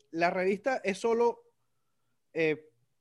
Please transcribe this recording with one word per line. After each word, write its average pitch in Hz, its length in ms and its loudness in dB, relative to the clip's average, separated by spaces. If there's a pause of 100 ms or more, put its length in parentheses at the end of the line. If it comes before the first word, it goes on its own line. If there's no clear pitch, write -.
(120)
¿la 170 180 0
revista 190 540 -2
es 196 160 -2
solo, 233 440 0 (920)
eh, 156 360 0 (320)